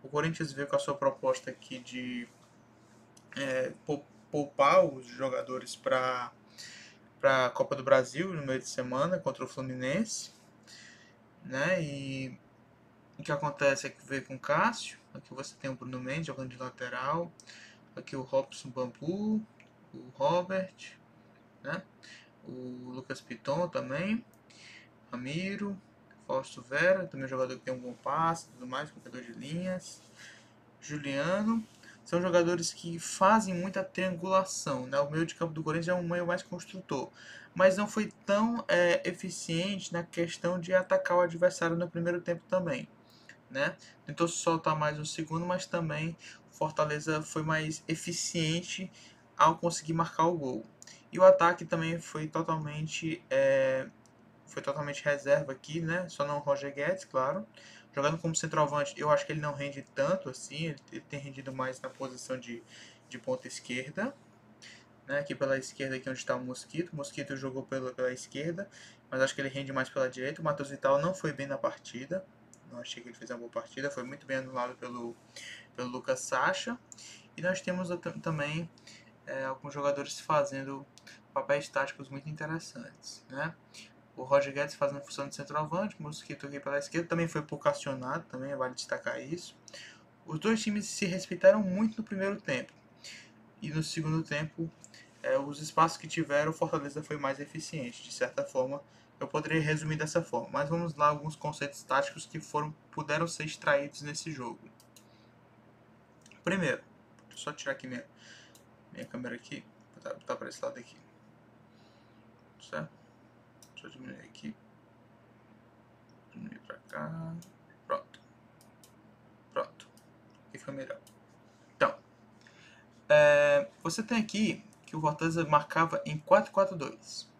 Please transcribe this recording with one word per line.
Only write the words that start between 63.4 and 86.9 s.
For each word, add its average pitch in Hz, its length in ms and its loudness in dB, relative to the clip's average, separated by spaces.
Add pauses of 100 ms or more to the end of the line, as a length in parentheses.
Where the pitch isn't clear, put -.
esquerda, 143 680 -6 (920)
né? 139 100 0
Aqui 143 160 -4
pela 135 240 0
esquerda, 131 380 -6
aqui 127 120 -6
onde 131 160 -6
tá 127 120 0
o 127 80 -6
Mosquito. 156 480 -6
O 160 40 -10
Mosquito 139 400 -6
jogou 131 280 -6
pela, 127 280 -4
pela 127 200 0
esquerda, 165 580 -6 (400)
mas 131 100 0
acho 135 140 4
que 143 60 -4
ele 139 80 -2
rende 135 240 -6
mais 131 160 0
pela 131 200 2
direita. 127 320 -4
O 160 40 -6
Matheus 143 260 0
Vital 139 300 4
não 175 120 2
foi 156 200 -2
bem 139 160 -6
na 139 100 -4
partida. 143 640 -4 (460)
Não 120 80 -14
achei 120 240 -12
que 120 60 -16
ele 113 80 -16
fez 110 160 -16
uma 120 60 -8
boa 120 120 -12
partida. 135 400 -4
Foi 127 140 -8
muito 139 200 -12
bem 135 120 -4
anulado 127 400 -4
pelo, 120 400 -8 (580)
pelo 123 140 -6
Lucas 127 320 -2
Sacha. 180 580 0 (580)
E 160 60 -8
nós 185 180 0
temos 180 300 -4
a, 180 60 -2
tam-, 175 240 -8
também, 156 500 -2 (560)
é, 135 180 -6
alguns 135 300 -6
jogadores 143 460 0
fazendo 139 680 0 (480)
papéis 139 340 0
táticos 135 400 -4
muito 143 200 -10
interessantes, 151 1000 -10
né? 147 260 -6 (640)
O 127 80 -8
Roger 139 280 4
Guedes 143 220 -2
fazendo 139 260 0
função 139 280 -8
de - 60 -12
centroavante, 156 640 -2
o 165 40 -10
Mosquito 147 440 -10
aqui 139 140 -8
pela 139 180 -2
esquerda, 165 300 -2